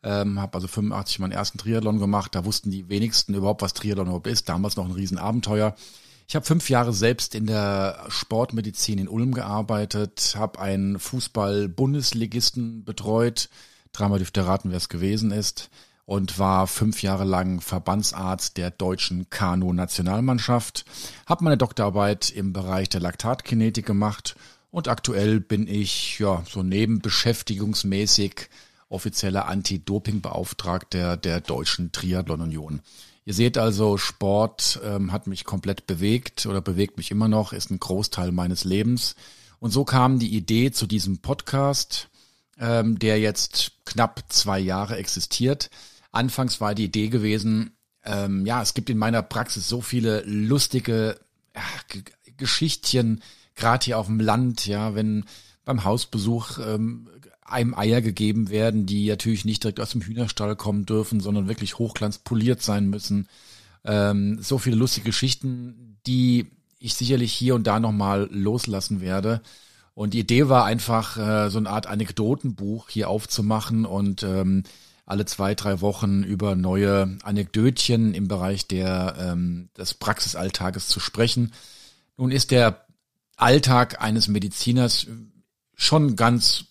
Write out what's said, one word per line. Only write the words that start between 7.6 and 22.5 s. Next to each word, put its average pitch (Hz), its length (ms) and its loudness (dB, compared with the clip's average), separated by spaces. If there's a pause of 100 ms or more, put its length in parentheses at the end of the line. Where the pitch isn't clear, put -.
Sportmedizin 113 920 -2
in 95 100 -2
Ulm 120 260 0
gearbeitet, 104 1040 -2
hab 107 200 -2
einen 98 400 0
Fußball-Bundesligisten 113 1900 -2
betreut. 110 680 0 (420)
Dreimal 101 260 2
dürft 92 200 -2
ihr 92 80 2
raten, 95 240 0
wer 90 80 -4
es - 100 -6
gewesen 101 420 0
ist. - 380 -4 (380)
Und 95 320 -2
war 95 300 4
fünf - 340 0
Jahre 98 220 0
lang 92 360 0
Verbandsarzt 92 960 -4
der 87 140 -4
deutschen 92 580 -4
Kanu-Nationalmannschaft. 95 1600 0 (400)
Hab 175 160 0
meine 151 160 4
Doktorarbeit 101 720 0
im 95 240 -4